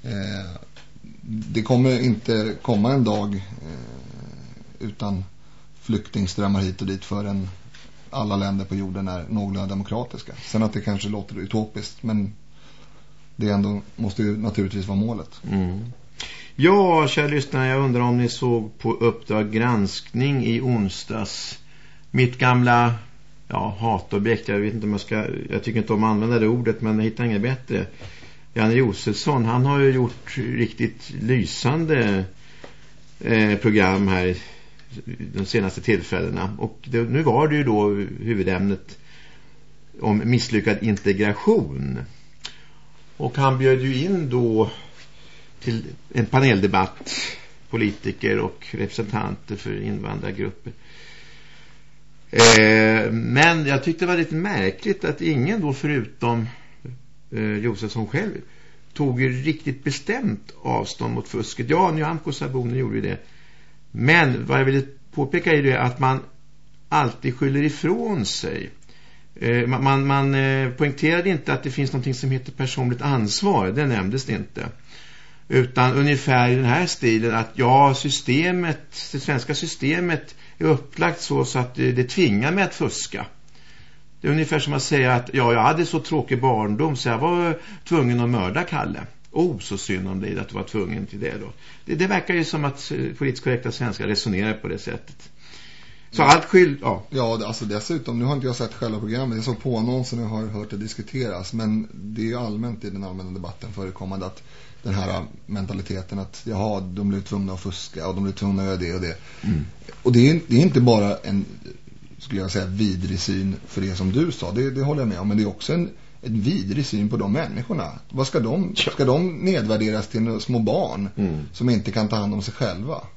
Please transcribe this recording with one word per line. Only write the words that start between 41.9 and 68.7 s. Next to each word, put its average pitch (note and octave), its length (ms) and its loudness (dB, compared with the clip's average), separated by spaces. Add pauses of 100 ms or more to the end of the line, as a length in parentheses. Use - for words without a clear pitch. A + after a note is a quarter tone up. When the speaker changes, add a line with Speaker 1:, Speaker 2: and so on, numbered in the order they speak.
Speaker 2:
Och C3+ 200 -4
han C3+ 200 4
bjöd C3 240 6
ju C3 140 0
in E3 340 0
då A#2 420 4 (880)
till A2+ 240 -2 (300)
en A#2+ 120 2
paneldebatt G2+ 880 4 (540)
politiker G#2 720 0
och G#2 320 -6
representanter G#2 840 -6
för G2+ 260 -6
invandrargrupper. G2+ 920 -6 (1600)
Eh, A2 800 8
men C#3 540 4
jag C#3 180 2
tyckte E3 220 0
det F3 60 2
var F3 60 4
lite D#3+ 180 0
märkligt F#3+ 680 0
att D3 160 0
ingen E3 400 2
då D3 120 0
förutom, A#2+ 760 -2 (840)
eh, A2 100 -4 (160)
Josefsson G#2+ 500 -2
själv F#3+ 260 -2 (600)
tog C3 280 0
ju B2+ 220 2
riktigt D3 400 -2
bestämt G3 680 -2 (100)
avstånd A#2 520 -2
mot - 140 -4
fusket. A2 420 -4
Ja, F3 220 4
Nyamko D#3 400 -2
Sabuni C3 460 -2
gjorde A2 180 -2
ju A2 60 0
det. F#2+ 160 -2 (720)
Men B2+ 540 4
vad C3+ 140 4
jag C3+ 60 4
ville C3+ 160 4 (300)
påpeka E3 400 0
är D#3+ 40 8
ju C#3+ 60 6
det C3 200 4
att B2 180 0
man C3 200 4 (720)
alltid C3+ 480 2
skyller C#3+ 260 2
ifrån F3 640 0
sig. - 440 -6 (640)